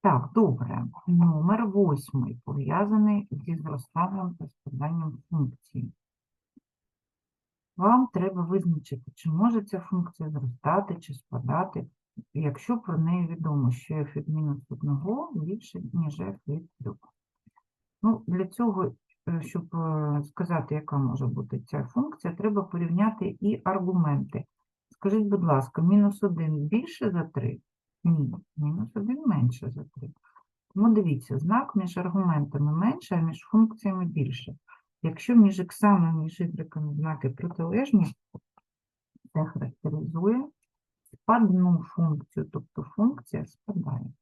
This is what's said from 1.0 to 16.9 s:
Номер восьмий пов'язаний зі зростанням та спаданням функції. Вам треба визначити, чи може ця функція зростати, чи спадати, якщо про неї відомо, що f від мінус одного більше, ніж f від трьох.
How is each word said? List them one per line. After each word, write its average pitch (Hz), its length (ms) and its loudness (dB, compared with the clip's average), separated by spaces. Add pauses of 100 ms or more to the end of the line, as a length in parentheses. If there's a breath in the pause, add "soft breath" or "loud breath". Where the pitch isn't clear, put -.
Номер 175 600 4
восьмий 147 760 0
пов'язаний 202 840 2
зі 165 240 -6
зростанням 170 800 -4
та 160 120 -12
спаданням 147 720 -6 (120)
функції. 127 640 -4 (1800)
Вам 233 360 6
треба 180 280 0
визначити, 170 760 -2
чи - 140 -6
може 214 320 2
ця 202 180 -6
функція 175 500 -4
зростати, 151 680 -2
чи 151 180 -16
спадати, 135 760 -4 (460)
якщо 151 440 -2
про 170 200 -4
неї 170 300 2
відомо, 151 440 0
що - 240 -6
f 147 200 -4
від 147 140 -6
мінус 156 300 -2 (100)
одного 170 680 -4
більше, 180 460 -8 (120)
ніж 156 260 -4
f 196 180 -8 (100)
від 160 220 -8 (100)
трьох. - 180 -10 (1040)